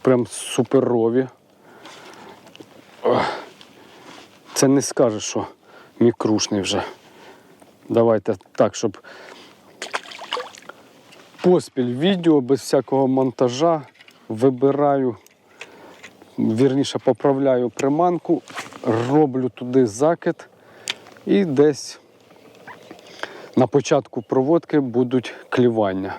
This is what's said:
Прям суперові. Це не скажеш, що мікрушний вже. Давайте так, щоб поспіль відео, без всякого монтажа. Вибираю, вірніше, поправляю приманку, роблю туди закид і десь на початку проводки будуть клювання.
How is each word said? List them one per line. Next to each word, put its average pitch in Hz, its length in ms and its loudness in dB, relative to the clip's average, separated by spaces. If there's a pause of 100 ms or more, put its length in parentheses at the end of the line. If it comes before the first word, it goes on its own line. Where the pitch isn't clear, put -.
Прям 123 260 2
суперові. 120 1000 0 (3250)
Це - 140 2
не 139 140 4
скажеш, 110 420 -2
що 98 240 -8 (520)
мікрушний 110 640 0
вже. 92 220 -4 (1040)
Давайте 113 460 2 (160)
так, 110 240 0
щоб - 220 -4 (2500)
поспіль 127 540 0
відео, 165 460 2
без 127 180 2
всякого 135 480 0
монтажа. 135 760 0 (500)
Вибираю, 135 840 2 (1200)
вірніше, 127 600 0
поправляю 131 720 0
приманку, 160 720 0 (680)
роблю 131 400 2
туди 123 380 0
закид 156 600 -2 (760)
і 196 200 2
десь 147 540 0 (1600)
на 131 120 4
початку 135 540 -2
проводки 147 580 0
будуть 123 540 -2 (160)
клювання. 101 680 0